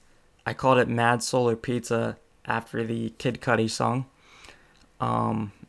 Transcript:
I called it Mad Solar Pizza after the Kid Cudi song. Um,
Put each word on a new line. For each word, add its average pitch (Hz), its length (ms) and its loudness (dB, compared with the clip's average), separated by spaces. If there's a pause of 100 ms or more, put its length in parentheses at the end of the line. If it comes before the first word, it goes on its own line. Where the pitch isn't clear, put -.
(460)
I 113 80 -4
called 131 240 4
it 120 100 4
Mad 120 360 2
Solar 123 320 2
Pizza 117 640 -2 (280)
after 113 380 -4
the 113 340 -4
Kid 117 240 -4
Cudi 113 260 2
song. 120 380 -2 (960)
Um, 113 520 -2 (160)